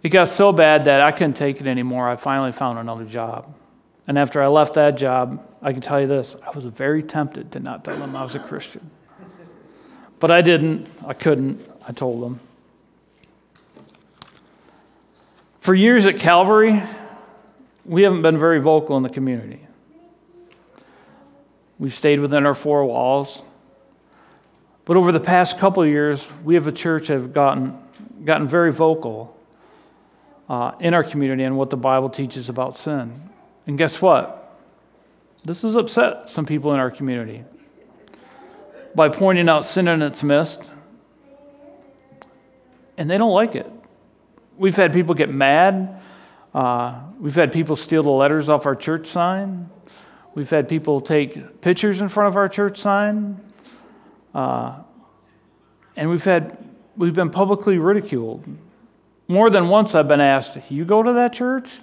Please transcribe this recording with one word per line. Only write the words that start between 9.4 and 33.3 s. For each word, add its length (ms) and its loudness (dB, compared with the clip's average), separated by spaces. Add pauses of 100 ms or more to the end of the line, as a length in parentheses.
But 120 2
I 100 4
didn't. 460 0 (180)
I 80 -12
couldn't. 480 -4 (260)
I 60 -14
told 300 -8
them. 160 -12 (3250)
For 140 2
years 320 6
at 120 2
Calvary, 640 4 (1040)
we 180 4
haven't 180 4
been 160 4
very 220 2
vocal 380 2
in 60 -2
the 60 -6
community. 560 -8 (2000)
We've 160 -8
stayed 260 2
within 260 0
our 80 4
four 320 0
walls. 560 -2 (1400)
But 140 2
over 140 4
the 80 2
past 400 0
couple 220 2
of 80 2
years, 360 -2 (180)
we 140 2
as 100 0
a 60 -6
church 340 -4
have 260 -4
gotten, 440 0 (480)
gotten 220 0
very 240 2
vocal, 640 -2 (1120)
uh, 300 -4
in 140 0
our 100 2
community 400 -2
and 140 -4
what 120 -2
the 80 -4
Bible 320 0
teaches 400 -10
about 260 -8
sin. 540 -10 (360)